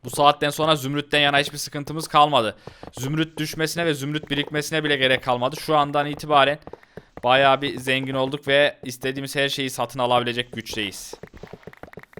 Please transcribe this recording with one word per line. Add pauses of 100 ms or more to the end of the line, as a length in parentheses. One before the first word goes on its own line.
Bu
saatten
sonra
zümrütten
yana
hiçbir
sıkıntımız
kalmadı. (340)
Zümrüt
düşmesine
ve
zümrüt
birikmesine
bile
gerek
kalmadı.
Şu
andan
itibaren (680)
bayağı
bir
zengin
olduk
ve
istediğimiz
her
şeyi
satın
alabilecek
güçteyiz. (1040)